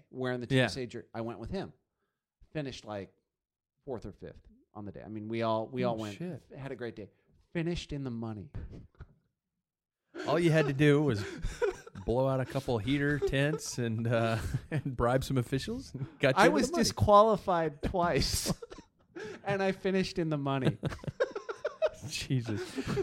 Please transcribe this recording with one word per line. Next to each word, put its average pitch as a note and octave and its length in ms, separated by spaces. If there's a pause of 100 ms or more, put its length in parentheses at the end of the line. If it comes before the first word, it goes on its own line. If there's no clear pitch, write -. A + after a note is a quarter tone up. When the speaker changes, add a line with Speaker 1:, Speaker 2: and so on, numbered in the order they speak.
Speaker 1:
wearing B2+ 300
the A#2+ 80
Team C3 120
Speaker 2:
Yeah. B2+ 40
Speaker 1:
U - 40
S G2+ 100
A B2+ 80
jer-, A#2 280
I A2+ 80
went A2+ 160
with A2+ 140
him. F#3 220 (800)
Finished, C#3 320
like, G2+ 260 (760)
fourth A#2 200
or G2 80
fifth - 340 (260)
on G#2 120
the G2 60
day. C2 140
I G2 40
mean, G#2+ 180
we A2+ 140
all, A2+ 260
we B2 160
Speaker 2:
Oh, A#2+ 60
Speaker 1:
all A2+ 80
went, G#2 200
Speaker 2:
shit. E3 240 (160)
Speaker 1:
had C3+ 140
a B2+ 40
great A2+ 200
day. G2+ 140 (420)
Finished E3+ 400
in C#3+ 140
the B2+ 40
money. A2+ 400 (1800)
Speaker 2:
All D#3 120
you E3+ 120
had D3+ 160
to C#3+ 60
do D3 280
was A2+ 220 (400)
Speaker 1:
<laughs> - 420
Speaker 2:
blow B2+ 220
out C3+ 120
a B2+ 60
couple C3 320
heater C#3+ 420
tents D3 600
and, A#2 280
uh, A2+ 300 (160)
<laughs> - 180
and C#3 240
bribe B2 280
some C3+ 140
officials. G3+ 540 (280)
Got C3 180
you F#3+ 40
Speaker 1:
I A3 40
Speaker 2:
into D4 100
Speaker 1:
was C4 120
Speaker 2:
the - 60
money. C#4+ 100
Speaker 1:
disqualified G3 1000
<laughs> - 20
twice, - 680 (460)
<laughs> - 460
and G3 160
I F#3+ 120
finished F#3+ 460
in D#3+ 100
the D3+ 80
money. C#3 440
<laughs> D#3+ 60 (1200)
Speaker 2:
Jesus. A#2 520 (420)